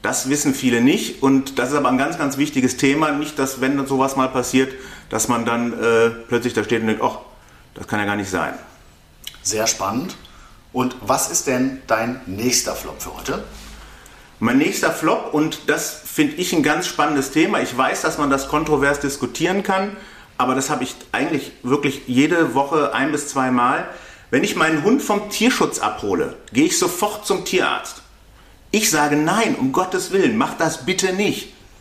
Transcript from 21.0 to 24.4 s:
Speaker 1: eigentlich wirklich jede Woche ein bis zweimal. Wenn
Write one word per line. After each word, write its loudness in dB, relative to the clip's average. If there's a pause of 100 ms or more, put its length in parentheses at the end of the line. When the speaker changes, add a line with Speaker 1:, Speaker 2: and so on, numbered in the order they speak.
Speaker 1:
eigentlich -2 (140)
wirklich 0
jede 4
Woche 2
ein 0
bis -2
zweimal. 0 (420)
Wenn 2